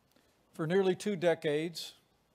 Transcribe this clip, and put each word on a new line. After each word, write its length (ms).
For 140
nearly 280
two 200
decades, 800